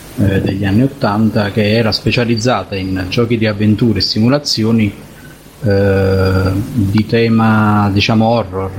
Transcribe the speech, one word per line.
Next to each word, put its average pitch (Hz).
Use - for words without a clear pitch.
eh, 95
degli 98
anni 98
ottanta 107
che 104
era 110
specializzata 113
in 92
giochi 117
di 110
avventure 107
e -
simulazioni, 113
eh, 95
di 104
tema, 110
diciamo, 110
horror. 95